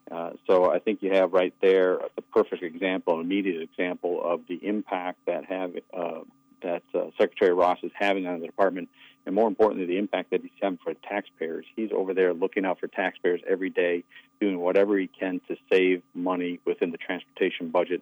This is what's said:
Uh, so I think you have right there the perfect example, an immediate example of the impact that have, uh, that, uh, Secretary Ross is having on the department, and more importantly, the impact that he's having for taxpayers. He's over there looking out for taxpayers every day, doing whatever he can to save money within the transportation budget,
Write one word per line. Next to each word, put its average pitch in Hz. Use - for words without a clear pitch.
Uh, 85
so 90
I 87
think 104
you 95
have 92
right 92
there 92
the -
perfect -
example, 87
an 82
immediate 92
example 87
of 82
the 90
impact 95
that 87
have, 92
uh, 82
that, 87
uh, 87
Secretary 101
Ross 90
is 85
having 98
on 87
the 82
department, 90
and 92
more 113
importantly, 101
the 87
impact 95
that 90
he's 87
having 95
for -
taxpayers. 82
He's 110
over 95
there 90
looking 92
out 90
for -
taxpayers 90
every 95
day, 87
doing 95
whatever 98
he 95
can 92
to 87
save 92
money 87
within 87
the 85
transportation 87
budget, 85